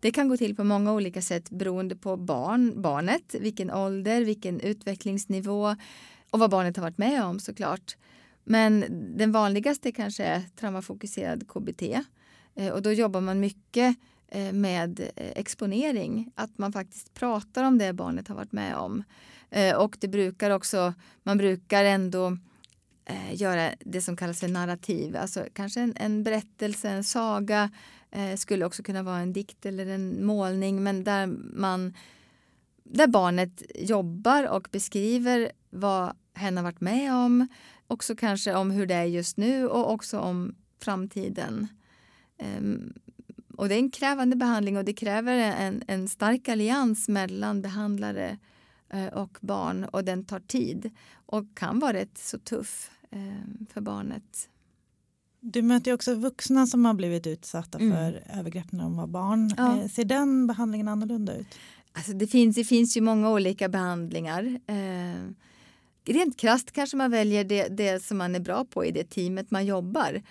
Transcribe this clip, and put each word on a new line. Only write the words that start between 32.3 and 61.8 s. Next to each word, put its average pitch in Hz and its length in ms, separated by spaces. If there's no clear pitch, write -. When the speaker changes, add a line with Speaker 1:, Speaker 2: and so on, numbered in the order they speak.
Speaker 1:
där 302 220
barnet 180 560
jobbar 208 720
och 190 240
beskriver 233 800
vad 185 460
hen 185 220
har 175 80
varit 170 160
med 254 340
om. 247 340
Också 233 300
kanske 202 380
om 190 160
hur 196 160
det 180 80
är 170 100
just 175 320
nu 247 320
och 233 240
också 220 260
om 180 360
framtiden. 202 880
Ehm, - 540
och 202 120
det 196 60
är 220 40
en 254 120
krävande 262 460
behandling 214 400
och 196 80
det 202 80
kräver 226 460
en, 202 480
en 190 220
stark 233 400
allians 226 600
mellan 202 540
behandlare, 202 760
eh, 190 160
och 196 340
barn. 190 440
Och 190 200
den 185 200
tar 190 160
tid 220 500
och 214 180
kan 190 240
vara 277 140
rätt 190 260
så - 200
tuff, - 520
eh, 202 600
för 208 80
barnet. 202 680
Speaker 2:
Du 233 220
möter 247 280
ju 247 40
också 240 200
vuxna 254 520
som 247 180
har 226 100
blivit 175 320
utsatta 165 520
Speaker 1:
Mm. 220 140
Speaker 2:
för 165 460
övergrepp 170 340
när 175 120
de 165 120
var 165 100
barn. 202 500
Speaker 1:
Ja. 247 240
Speaker 2:
Eh, 196 80
ser 233 160
den 262 420
behandlingen 214 420
annorlunda 214 480
ut? 202 100